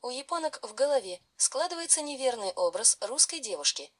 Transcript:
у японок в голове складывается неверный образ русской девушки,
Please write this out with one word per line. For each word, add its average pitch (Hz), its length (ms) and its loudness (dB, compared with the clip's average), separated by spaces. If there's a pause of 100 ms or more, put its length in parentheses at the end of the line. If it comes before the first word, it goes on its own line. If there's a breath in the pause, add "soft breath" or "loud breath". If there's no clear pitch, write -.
у 247 80 -8
японок 302 500 -4
в 214 140 -12
голове 233 440 0 (200)
складывается 330 640 0
неверный 233 500 -2
образ 185 480 4
русской 269 400 0
девушки, 247 600 -4